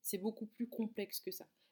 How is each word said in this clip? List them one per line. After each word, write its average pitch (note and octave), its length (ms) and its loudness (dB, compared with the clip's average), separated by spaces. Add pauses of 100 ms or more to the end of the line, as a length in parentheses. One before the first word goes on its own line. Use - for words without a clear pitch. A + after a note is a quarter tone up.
C'est - 160 2
beaucoup G#3+ 280 2
plus A#3 220 -2
complexe A3 520 0
que F#3+ 100 -4
ça. - 160 -6 (260)